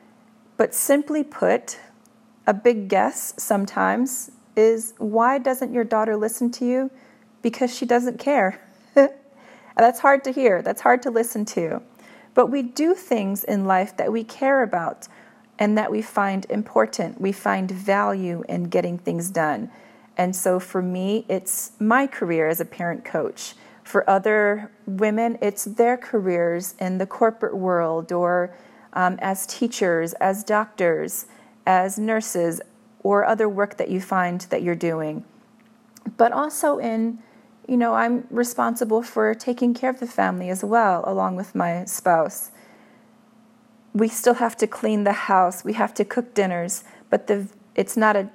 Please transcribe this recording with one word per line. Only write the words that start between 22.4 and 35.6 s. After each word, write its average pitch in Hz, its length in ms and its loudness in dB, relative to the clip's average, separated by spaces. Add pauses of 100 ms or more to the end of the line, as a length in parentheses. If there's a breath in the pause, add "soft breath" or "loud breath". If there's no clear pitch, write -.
as 165 120 0
a 170 60 -2
parent - 400 -6
coach. - 500 -6 (280 loud breath)
For - 240 0
other 208 640 2 (140)
women, 214 560 0
it's 202 220 -2
their 233 340 2
careers 180 800 -2
in 185 200 -2
the 190 80 0
corporate 220 480 0
world, 170 560 0
or, 175 440 0 (380 loud breath)
um, 185 280 0
as 196 240 -4
teachers, 170 680 0
as 196 300 0
doctors, 180 800 -2 (400 loud breath)
as 185 340 2
nurses, 214 600 -2 (420)
or 202 220 2
other 220 220 2
work 202 300 -2
that - 120 -2
you 185 120 -2
find 180 480 -2
that - 140 -2
you're 175 120 0
doing. 160 480 -4 (920)